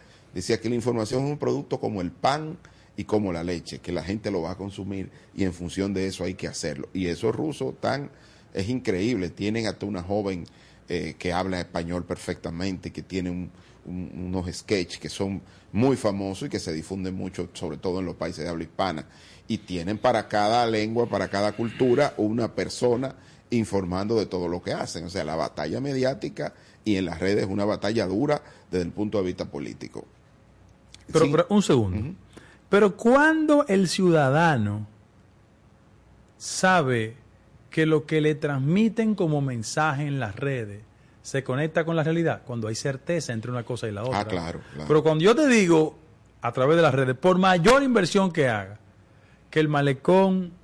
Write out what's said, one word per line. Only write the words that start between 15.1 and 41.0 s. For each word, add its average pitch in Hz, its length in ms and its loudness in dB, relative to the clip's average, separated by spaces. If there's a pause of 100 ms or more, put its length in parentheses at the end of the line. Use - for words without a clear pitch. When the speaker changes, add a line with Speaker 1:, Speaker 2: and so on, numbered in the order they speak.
Speaker 1:
muy 127 240 4
famosos 98 520 -2
y - 20 -10
que 104 80 -4
se 90 140 -6
difunden 92 420 -6
mucho, 92 400 -8
sobre 78 240 -8
todo 92 220 -4
en 90 60 -6
los 82 100 -8
países 80 280 -8
de 85 60 -6
habla 82 140 -6
hispana. 80 420 -4 (420)
Y 110 100 -2
tienen 87 400 -6
para 113 300 2
cada 110 380 2
lengua, 113 420 0
para 98 200 -2
cada 101 240 0
cultura, 123 680 2
una 110 360 0
persona 123 600 -2 (340)
informando 98 680 0
de 95 80 0
todo 90 220 -4
lo 87 140 -4
que 104 100 -6
hacen. 87 320 -8
O 87 60 -10
sea, 90 140 -4
la 76 100 -6
batalla 80 460 -4
mediática 139 720 -4 (320)
y 104 120 2
en 95 100 0
las 82 140 -6
redes 101 240 2
es 95 60 -4
una 101 140 -2
batalla 104 420 0
dura 143 360 0 (280)
desde 90 140 0
el 85 80 -8
punto 104 260 -2
de 95 60 0
vista 90 220 -4
político. 55 600 -10 (1040)
Speaker 2:
Pero, 160 140 4
Speaker 1:
Sí. 143 60 2
Speaker 2:
pero, 160 180 2
un 208 140 4
segundo. 104 380 2
Speaker 1:
Ujú. 151 140 -6 (540)
Speaker 2:
Pero 208 280 4
cuando 294 680 6
el 196 220 4
ciudadano 143 960 4 (1500)
sabe 131 760 0 (520)
que 160 160 0
lo 156 220 2
que 156 140 2
le 151 140 4
transmiten 175 800 2
como 156 260 2
mensaje 139 680 -2
en 139 140 -2
las 107 160 -4
redes 113 460 -6 (400)